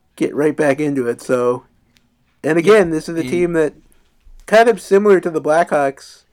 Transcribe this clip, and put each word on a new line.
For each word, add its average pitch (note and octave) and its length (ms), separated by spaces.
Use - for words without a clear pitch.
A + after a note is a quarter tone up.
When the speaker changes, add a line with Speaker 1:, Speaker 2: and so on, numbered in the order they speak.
Speaker 1:
get - 180
right D3 220
back C#3+ 240
into C#3+ 280
it. A#2 140
So, B2 420
and D#3+ 140
again, F#3 300
Speaker 2:
Yeah, D#3+ 60
Speaker 1:
this D#3 140
is E3+ 80
a E3 40
Speaker 2:
and C3 100
Speaker 1:
team F3 240
that D#3 200
kind A3+ 220
of G#3 120
similar G3 400
to F3 100
the D#3 100
Blackhawks D3+ 920